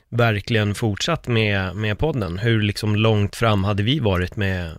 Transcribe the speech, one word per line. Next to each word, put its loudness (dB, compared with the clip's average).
verkligen 0
fortsatt -2
med, 0
med -2
podden. -2
Hur 2
liksom 0
långt 2
fram 2
hade 0
vi 0
varit 0
med, -4